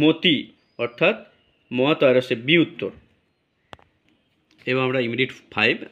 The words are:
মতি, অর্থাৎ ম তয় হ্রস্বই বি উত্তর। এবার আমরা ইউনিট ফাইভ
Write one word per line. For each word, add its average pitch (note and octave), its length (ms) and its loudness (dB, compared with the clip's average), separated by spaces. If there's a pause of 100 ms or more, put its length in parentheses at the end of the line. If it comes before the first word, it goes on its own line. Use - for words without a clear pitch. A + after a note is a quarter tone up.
মতি, D#3+ 340 2 (420)
অর্থাৎ D#3+ 380 -2 (540)
ম B2 100 -2 (140)
তয় C3+ 200 4
হ্রস্বই B2 320 0
বি D#3 120 2
উত্তর। - 320 -2 (1800)
এবার B2+ 200 0
আমরা B2+ 140 -2
ইউনিট B2 300 -2 (240)
ফাইভ A2 200 2 (180)